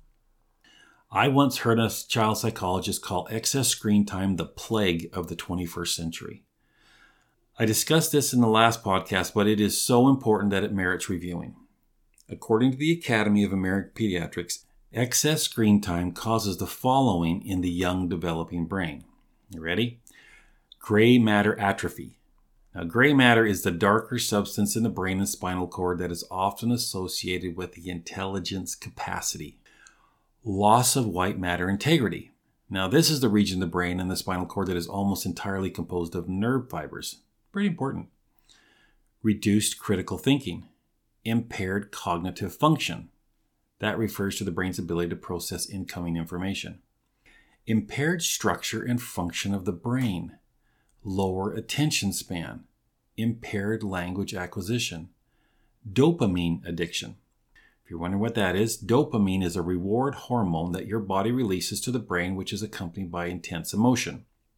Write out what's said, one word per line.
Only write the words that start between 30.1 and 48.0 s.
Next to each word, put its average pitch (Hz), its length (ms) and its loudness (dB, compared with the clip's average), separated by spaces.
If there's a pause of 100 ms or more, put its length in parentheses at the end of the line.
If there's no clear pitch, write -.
Loss 107 500 4
of 127 120 2
white 90 320 -2
matter 90 300 0
integrity. 101 600 0 (400)
Now, 95 160 0
this 156 240 4
is 147 100 0
the 127 80 4
region 98 280 4
of 92 120 -2
the 85 40 -6
brain 90 260 0
and 92 100 -2
the 92 80 -2
spinal 90 300 -4
cord 92 220 -4
that 92 80 -2
is 87 100 -2
almost 98 400 -2
entirely 95 420 -4
composed 87 460 -6
of 87 140 -6
nerve 120 420 0
fibers. - 480 -10 (340)
Pretty 202 160 0
important. 139 380 -4 (1160)
Reduced 104 560 2
critical 95 380 -2
thinking. 113 520 0 (560)
Impaired 104 640 -2
cognitive 90 640 -4
function. - 560 0 (680)
That 104 180 0
refers 98 380 -2
to 107 80 -6
the 95 80 -4
brain's 90 260 -4
ability 85 320 -2
to 87 60 -6
process 87 520 -8
incoming 87 480 -8
information. 90 640 -8 (880)
Impaired 139 560 0